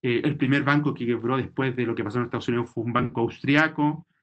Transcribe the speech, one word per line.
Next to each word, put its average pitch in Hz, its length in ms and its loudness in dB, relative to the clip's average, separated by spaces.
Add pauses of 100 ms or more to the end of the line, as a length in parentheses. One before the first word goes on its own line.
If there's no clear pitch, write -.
Eh, 120 220 0
el - 140 0
primer 139 260 2
banco 147 320 2
que 123 100 -6
quebró 117 320 0
después 131 380 -2
de 123 100 0
lo 113 80 -2
que 110 120 -2
pasó 110 140 -2
en 120 80 0
Estados 120 200 -6
Unidos 120 240 -2
fue 113 140 -6
un 120 80 -2
banco 120 300 0
austriaco. 151 840 0 (160)